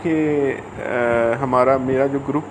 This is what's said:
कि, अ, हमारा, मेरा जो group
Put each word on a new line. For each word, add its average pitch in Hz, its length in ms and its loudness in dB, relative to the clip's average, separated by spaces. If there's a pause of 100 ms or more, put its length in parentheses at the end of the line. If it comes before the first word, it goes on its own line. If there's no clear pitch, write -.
कि, 151 460 0
अ, 120 880 -2
हमारा, 127 360 4
मेरा 131 280 0
जो 139 120 -2
group 139 320 -4